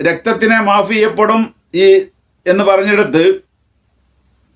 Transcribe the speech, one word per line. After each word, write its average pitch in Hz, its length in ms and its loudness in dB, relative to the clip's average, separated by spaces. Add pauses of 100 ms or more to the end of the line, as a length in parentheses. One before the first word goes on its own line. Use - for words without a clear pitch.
രക്തത്തിനെ 220 600 -2
മാഫ് 202 320 -2
ചെയ്യപ്പെടും 214 480 0 (340)
ഈ 185 100 2 (600)
എന്ന് 190 180 0
പറഞ്ഞെടുത്ത് 196 600 0 (1300)